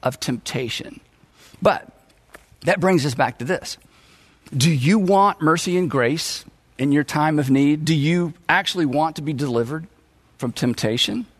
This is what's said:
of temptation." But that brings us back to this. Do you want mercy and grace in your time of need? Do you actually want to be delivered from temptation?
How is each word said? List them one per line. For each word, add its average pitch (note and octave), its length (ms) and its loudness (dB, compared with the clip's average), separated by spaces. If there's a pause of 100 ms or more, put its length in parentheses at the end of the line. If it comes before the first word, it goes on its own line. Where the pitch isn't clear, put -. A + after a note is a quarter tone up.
of B2+ 180 -4
temptation." - 800 -6 (600)
But - 280 0 (720)
that F3+ 180 0
brings F3 240 4
us C#3 100 -2
back B2 240 -2
to A#2+ 60 -8
this. - 340 -6 (800)
Do C#3 140 4
you D#3 280 2
want G3 440 2
mercy E3 340 0
and F3+ 140 0
grace C3+ 540 -2 (340)
in C#3 140 0
your C#3+ 120 2
time D3+ 340 0
of C3+ 120 0
need? C#3+ 340 2
Do D#3+ 100 2
you E3 400 0 (140)
actually F3 380 0
want D3+ 300 0
to D3+ 60 -10
be D3 100 -4
delivered C3+ 540 -2 (520)
from A#2+ 140 -6
temptation? B2 760 -2 (140)